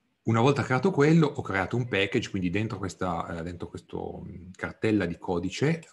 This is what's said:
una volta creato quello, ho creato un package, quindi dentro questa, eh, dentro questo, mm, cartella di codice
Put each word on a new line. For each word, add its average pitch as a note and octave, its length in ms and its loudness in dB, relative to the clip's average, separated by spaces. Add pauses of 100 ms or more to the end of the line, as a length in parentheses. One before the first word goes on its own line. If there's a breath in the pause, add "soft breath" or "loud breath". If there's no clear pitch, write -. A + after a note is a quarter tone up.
(240)
una A2+ 160 4
volta C#3 220 4
creato C3 280 2
quello, D#3 360 6
ho - 160 -4
creato F#2+ 340 -2
un A#2+ 120 -2
package, G2+ 420 0
quindi F2+ 200 -2
dentro G#2 280 -2
questa, F2+ 600 -4
eh, E2 40 -8
dentro F2 260 -10
questo, - 560 -10
mm, E2+ 280 -14
cartella G2+ 540 0
di E2+ 120 -4
codice F#2+ 760 -2